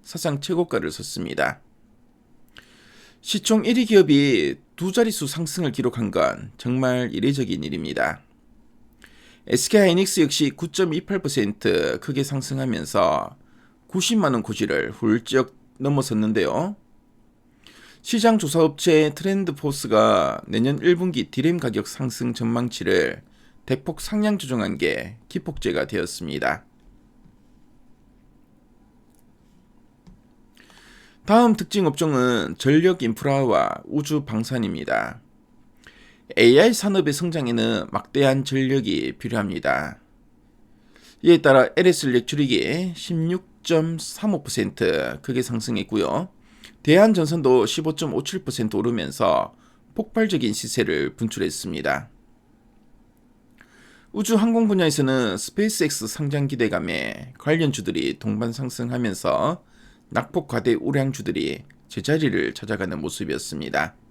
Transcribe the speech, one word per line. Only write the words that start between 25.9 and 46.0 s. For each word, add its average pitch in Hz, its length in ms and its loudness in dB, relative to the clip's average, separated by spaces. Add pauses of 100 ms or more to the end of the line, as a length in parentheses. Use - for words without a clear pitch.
다음 226 300 8
특징 190 300 0
업종은 127 680 2
전력 165 460 4
인프라와 113 840 0
우주 147 400 -2
방산입니다. 110 960 -4 (1160)
에이아이 143 360 8
산업의 190 400 0
성장에는 120 800 -2
막대한 135 540 0
전력이 131 760 -2
필요합니다. 82 800 -4 (1200)
이에 165 200 6
따라 135 340 6
엘에스 175 300 4
일렉트릭이 127 880 0
십육점삼오 165 1500 -2
퍼센트 78 760 -2
크게 127 220 -4
상승했고요. 110 840 -4 (520)